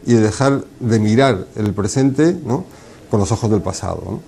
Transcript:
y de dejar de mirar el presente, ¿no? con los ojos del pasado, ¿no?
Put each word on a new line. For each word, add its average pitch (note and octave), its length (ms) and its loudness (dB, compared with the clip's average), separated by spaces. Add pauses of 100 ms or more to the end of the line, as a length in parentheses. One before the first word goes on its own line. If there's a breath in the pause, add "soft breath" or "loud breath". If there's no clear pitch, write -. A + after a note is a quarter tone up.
y A#2+ 80 4
de A2+ 80 6
dejar C3+ 420 0 (160)
de A2+ 200 0
mirar A2 480 2 (100)
el G#2 160 -2
presente, C#3 720 0
¿no? C3+ 180 -4 (460 loud breath)
con G#2+ 100 2
los F#2 120 0
ojos A2 180 -2
del G#2+ 120 2
pasado, F2+ 440 -8
¿no? F#2+ 220 -8